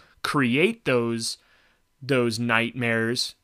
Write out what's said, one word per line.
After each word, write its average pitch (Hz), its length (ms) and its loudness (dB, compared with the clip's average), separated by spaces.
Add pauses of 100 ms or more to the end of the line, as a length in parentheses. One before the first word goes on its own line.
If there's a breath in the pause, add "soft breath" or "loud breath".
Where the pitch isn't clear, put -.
(240 soft breath)
create 147 640 0
those, 117 520 -2 (640 soft breath)
those 123 380 0
nightmares 117 1040 -2